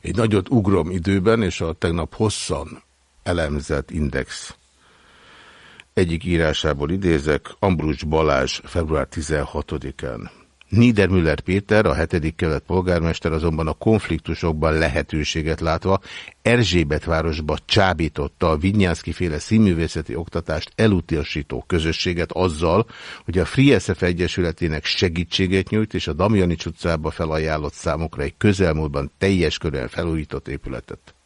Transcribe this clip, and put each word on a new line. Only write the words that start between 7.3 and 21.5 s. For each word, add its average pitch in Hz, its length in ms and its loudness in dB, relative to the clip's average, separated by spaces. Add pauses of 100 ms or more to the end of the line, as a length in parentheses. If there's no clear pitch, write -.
Ambrus 76 460 0
Balázs 76 600 2
február 78 420 -2
tizenhatodikán. 71 1200 -6 (380)
Niedermüller 95 720 4
Péter, 101 460 2
a 76 80 4
hetedik 80 420 -2
kerület 80 260 0
polgármester 85 720 0
azonban 80 340 0
a 78 60 -2
konfliktusokban 80 1000 0
lehetőséget 78 880 -2
látva 90 400 0 (420)
Erzsébetvárosba 80 1200 0
csábította 82 840 0
a 78 60 2
Vidnyánszky 90 560 0
féle 80 260 -4
színművészeti 82 760 2
oktatást 82 600 -6
elutasító 80 920 0